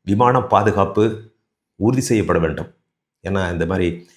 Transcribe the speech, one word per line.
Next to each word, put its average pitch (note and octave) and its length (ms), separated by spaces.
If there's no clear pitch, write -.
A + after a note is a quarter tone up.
விமான B2 400
பாதுகாப்பு G#2 880
உறுதி A#2 260
செய்யப்பட F2 360
வேண்டும். D2+ 360
ஏன்னா, F#2+ 240
இந்த E2 140
மாதிரி F2 400